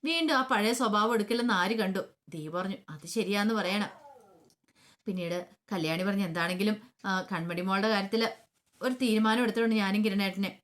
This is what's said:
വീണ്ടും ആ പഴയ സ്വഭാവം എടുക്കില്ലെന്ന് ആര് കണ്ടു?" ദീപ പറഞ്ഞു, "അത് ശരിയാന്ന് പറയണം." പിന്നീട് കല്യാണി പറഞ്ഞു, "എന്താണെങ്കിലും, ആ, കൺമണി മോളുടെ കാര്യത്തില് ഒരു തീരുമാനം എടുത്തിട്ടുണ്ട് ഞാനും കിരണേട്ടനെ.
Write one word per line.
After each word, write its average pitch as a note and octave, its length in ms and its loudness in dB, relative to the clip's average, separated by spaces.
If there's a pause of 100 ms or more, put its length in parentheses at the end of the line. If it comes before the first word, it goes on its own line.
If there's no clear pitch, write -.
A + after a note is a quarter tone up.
വീണ്ടും D#4+ 300 2
ആ C4 80 4
പഴയ A3+ 300 2
സ്വഭാവം A3+ 420 2
എടുക്കില്ലെന്ന് A#3 400 2
ആര് F#3+ 220 2
കണ്ടു?" F#3+ 220 0 (300)
ദീപ D#3 260 -10
പറഞ്ഞു, F#3 220 -4 (140)
"അത് D#3 160 -14
ശരിയാന്ന് G#3 480 0
പറയണം." G3+ 340 0 (1160)
പിന്നീട് F3+ 400 -4 (260)
കല്യാണി E3 300 0
പറഞ്ഞു, G3+ 220 0
"എന്താണെങ്കിലും, F3+ 580 0 (220)
ആ, F#3+ 180 -2
കൺമണി E3+ 380 -4
മോളുടെ F#3+ 280 0
കാര്യത്തില് A3 400 0 (540)
ഒരു B3+ 120 0
തീരുമാനം A3 480 2
എടുത്തിട്ടുണ്ട് A3+ 340 2
ഞാനും G#3 280 2
കിരണേട്ടനെ. G3 600 0